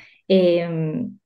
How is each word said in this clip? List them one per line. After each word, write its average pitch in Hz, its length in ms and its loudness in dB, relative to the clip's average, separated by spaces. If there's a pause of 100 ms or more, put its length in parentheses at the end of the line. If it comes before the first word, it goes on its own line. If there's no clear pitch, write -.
(280)
Em, 170 1000 0